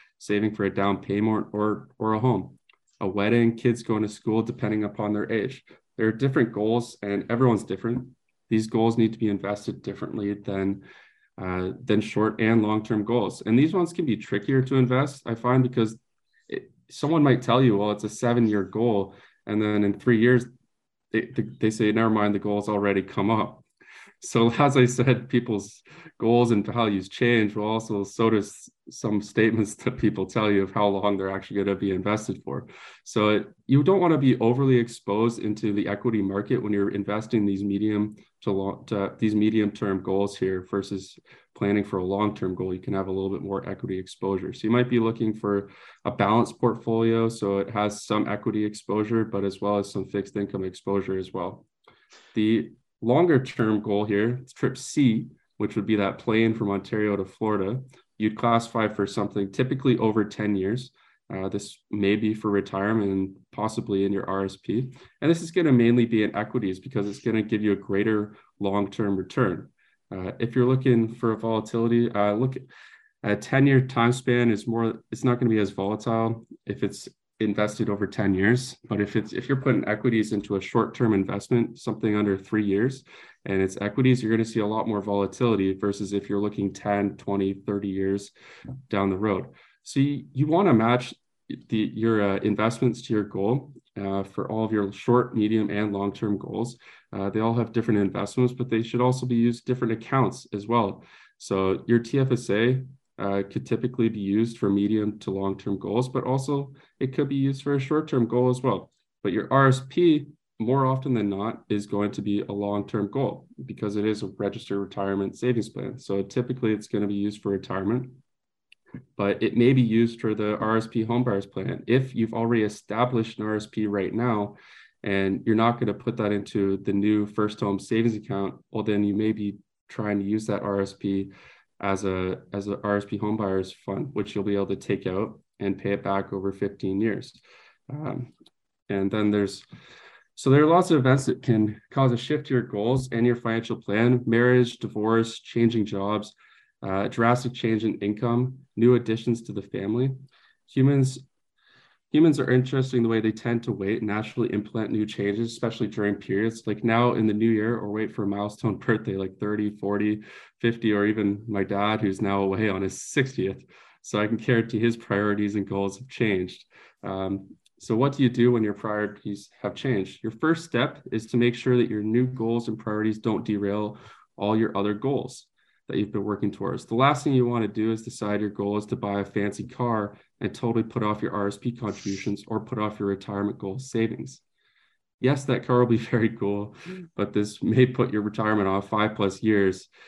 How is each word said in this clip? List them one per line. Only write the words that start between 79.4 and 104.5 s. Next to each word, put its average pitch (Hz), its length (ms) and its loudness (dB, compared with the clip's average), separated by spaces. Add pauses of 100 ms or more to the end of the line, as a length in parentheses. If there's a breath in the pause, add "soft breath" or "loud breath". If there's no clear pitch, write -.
you're 135 140 0
putting 123 260 2
equities 110 460 0
into 101 220 -2
a 95 60 -2
short-term 113 520 0
investment, 101 640 0
something 107 380 -2
under 104 220 2
three 107 280 -2
years, 107 380 0 (420 loud breath)
and 95 160 0
it's 95 180 0
equities, 123 420 4
you're 113 140 2
gonna 113 180 0
see 113 80 0
a 104 140 0
lot 110 120 -2
more 104 140 -2 (120)
volatility 101 600 0 (120)
versus 101 260 -4
if 101 160 -4
you're 101 180 -2
looking 98 280 -4
ten, 101 420 -2 (100)
twenty, 98 280 -2
thirty 98 380 -4 (100)
years 98 300 -2 (580 loud breath)
down 98 220 0
the 95 160 -2
road. 92 180 0 (380 soft breath)
So - 160 -2
you, 143 340 0
you 139 140 2
wanna 170 260 4
match 120 400 2 (560)
the, 110 260 0
your, 113 200 2 (140)
uh, 98 80 0 (140)
investments 117 520 0
to 123 100 -4
your 107 100 2 (140)
goal, 113 340 -2 (280)
uh, 98 240 -2
for - 280 -8
all 110 140 -2
of 104 60 -4
your 104 200 0
short, 120 440 2
medium, 107 340 0
and 104 240 -2
long-term 101 440 -2
goals. 113 400 -8 (340 loud breath)
Uh, 98 180 -4
they 104 100 -2
all 113 160 2
have 117 160 0
different 110 280 2
investments, 101 540 0
but 123 160 -6
they 113 140 0
should 117 180 -2
also 127 240 2
be 123 100 0
used 117 300 0
different 123 280 -2
accounts 113 600 -2
as 101 140 -8
well. 107 360 0 (340 loud breath)
So 95 500 0
your 117 120 4
T 127 200 -2
F 131 120 2
S - 180 -2
A, 120 340 2 (340)
uh, 98 340 -2
could - 140 -6
typically 117 440 0
be 107 100 -6
used 104 400 0